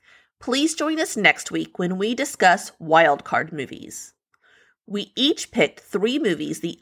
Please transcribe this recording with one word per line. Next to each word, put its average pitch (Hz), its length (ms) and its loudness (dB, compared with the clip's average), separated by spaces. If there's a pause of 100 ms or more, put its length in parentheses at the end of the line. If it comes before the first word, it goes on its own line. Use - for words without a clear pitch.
(400)
Please 277 340 0
join 311 260 -2
us 359 180 -4
next 180 340 2
week 165 260 -6
when 185 200 -2
we 220 180 -2
discuss 202 560 2 (100)
wildcard 156 680 2
movies. - 640 -12 (760)
We 202 280 -8
each - 360 0
picked - 300 0
three 226 360 -2
movies 160 440 -2
the 170 200 -8